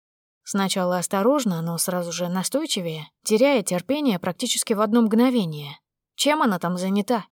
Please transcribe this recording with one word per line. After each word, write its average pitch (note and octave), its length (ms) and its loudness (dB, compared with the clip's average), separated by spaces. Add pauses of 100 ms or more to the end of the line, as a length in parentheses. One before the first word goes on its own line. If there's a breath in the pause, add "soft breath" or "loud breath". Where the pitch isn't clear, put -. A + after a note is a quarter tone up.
(440)
Сначала F#3 540 0
осторожно, G3+ 640 0
но E3 160 -4
сразу F3 340 -4
же F3 160 -4
настойчивее, F3+ 800 -4 (160)
теряя A3 400 4
терпение A#3+ 560 0
практически - 540 -2
в G3+ 80 0
одно A3 200 4
мгновение. G3+ 760 0 (360)
Чем D4+ 260 0
она G#3 160 2
там F3+ 200 -2
занята? G3 540 0